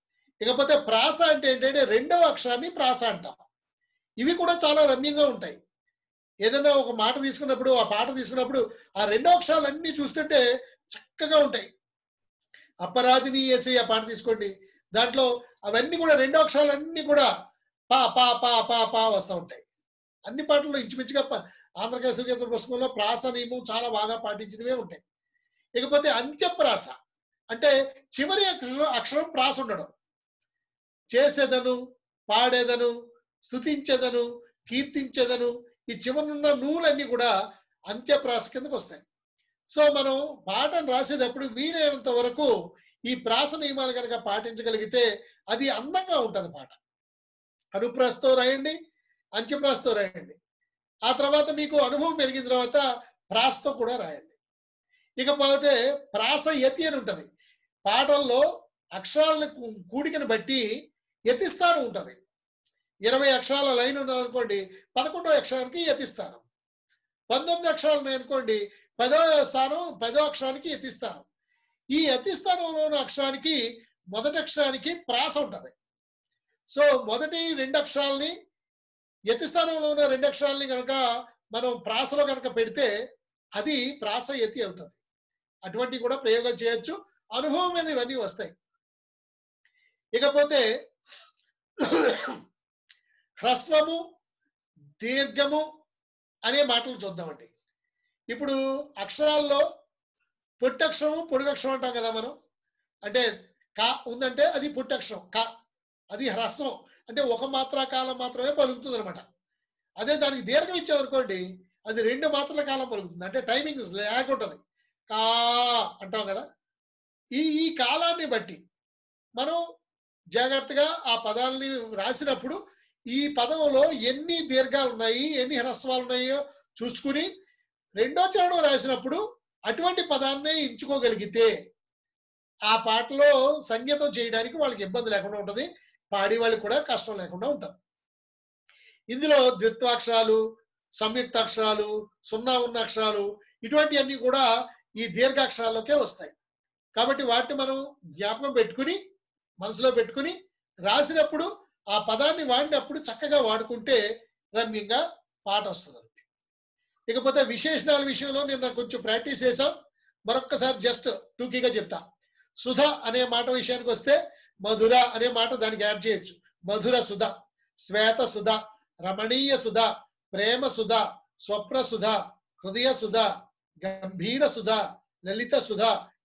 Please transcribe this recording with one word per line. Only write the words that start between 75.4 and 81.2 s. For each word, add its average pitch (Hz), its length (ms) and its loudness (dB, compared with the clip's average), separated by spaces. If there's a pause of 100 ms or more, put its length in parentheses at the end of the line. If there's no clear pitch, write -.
So 277 220 6
మొదటి 311 520 -2
రెండు 269 240 0
అక్షరాలని 285 640 -2 (840)
యతి 240 200 0
స్థానంలో 320 420 0
ఉన్న 294 180 2
రెండు 262 200 2
అక్షరాలని 277 400 -2
కనుక 247 580 -2 (260)